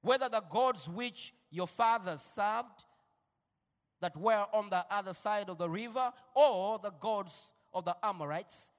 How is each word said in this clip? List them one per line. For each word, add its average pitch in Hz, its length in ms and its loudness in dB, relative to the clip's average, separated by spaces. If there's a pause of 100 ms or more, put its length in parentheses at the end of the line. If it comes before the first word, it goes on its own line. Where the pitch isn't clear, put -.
Whether 254 240 4
the 220 220 0
gods 220 360 2
which 214 460 -8 (180)
your 175 160 -4
fathers 208 540 0
served 220 640 -4 (1160)
that 170 160 -4
were 208 340 4
on 208 160 0
the 180 220 0
other 190 240 -2
side 208 340 -2
of 180 80 -8
the 170 120 -2
river, 233 440 -2 (220)
or 220 440 6
the 196 120 -6 (100)
gods 202 540 -4 (180)
of 185 140 -4
the 175 160 -2
Amorites 170 760 -4